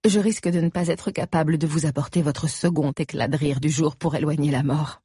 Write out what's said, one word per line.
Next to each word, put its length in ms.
Je 140
risque 280
de 140
ne 80
pas 180
être 220
capable 480
de 80
vous 180
apporter 380
votre 260
second 440
éclat 360
de 80
rire 240
du 80
jour 280
pour 180
éloigner 360
la 120
mort. 420